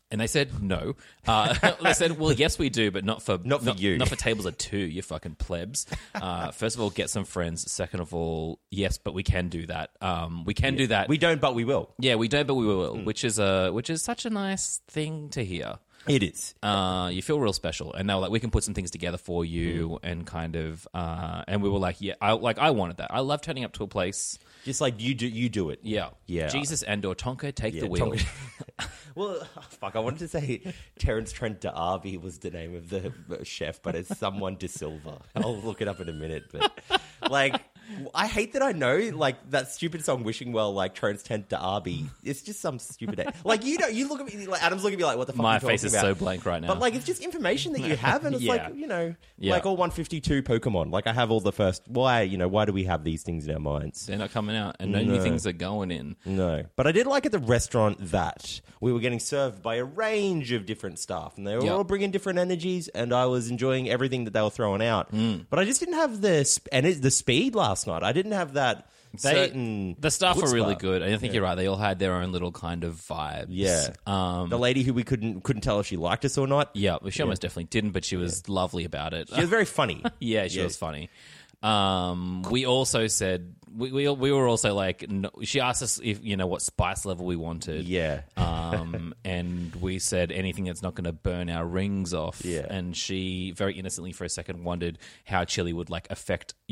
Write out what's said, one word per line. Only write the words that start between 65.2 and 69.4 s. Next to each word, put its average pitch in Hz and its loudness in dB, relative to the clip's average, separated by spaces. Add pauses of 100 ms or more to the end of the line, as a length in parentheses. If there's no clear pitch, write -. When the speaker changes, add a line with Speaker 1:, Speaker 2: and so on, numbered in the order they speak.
Speaker 2:
But 151 2
I 190 4
just 254 2
didn't 349 -2
have 254 2
the 170 6
sp-, - 0
and 131 4
it, 160 2
the 139 6
speed 196 4
last 127 2
night. 82 -2
I 104 2
didn't 190 2
have 165 -2
that 127 2 (240)
Speaker 1:
They, - -12 (140)
Speaker 2:
certain 113 2